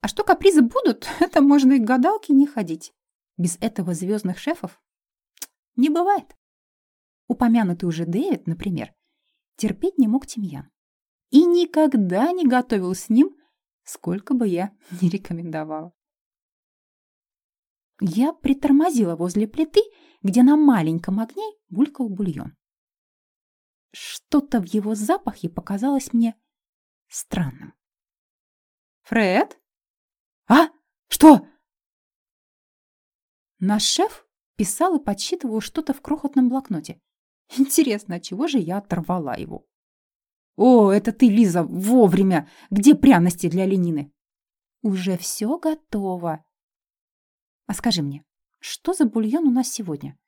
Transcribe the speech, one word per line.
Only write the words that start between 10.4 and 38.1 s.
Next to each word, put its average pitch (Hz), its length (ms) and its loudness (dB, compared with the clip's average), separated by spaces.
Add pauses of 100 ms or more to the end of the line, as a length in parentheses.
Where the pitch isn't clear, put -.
и 302 120 8
никогда 311 840 2
не 370 140 -2
готовил 233 480 0
с - 160 -12
ним, 269 260 2 (480)
сколько - 520 -8
бы 240 120 -2
я 180 240 -4 (200)
<laughs> 175 100 -8
ни 180 80 2
рекомендовала. 165 840 -10 (2000)
Я 214 340 -2
притормозила 277 840 0
возле 180 320 -2
плиты, 311 340 0 (400)
где 196 220 4
на 285 120 6
маленьком 190 640 2
огне 233 240 -8 (260)
булькал 247 380 -4
бульон. 185 480 -8 (1400)
Что-то - 680 -4
в 180 40 -8
его 208 280 -4
запахе 214 560 -6
показалось 240 640 -6
мне 233 220 0 (720)
странным. - 680 -8 (1300)
"Фред?" 214 580 -2 (880)
"А? 311 220 6 (380)
Что?" 294 400 8 (2000)
Наш 208 260 0
шеф - 440 -4 (280)
писал 320 440 -2
и 294 40 -20
подсчитывал 220 580 -6
что-то - 320 -6
в - 80 -10
крохотном 277 480 0
блокноте. 233 520 -8 (560)
Интересно, 254 600 -2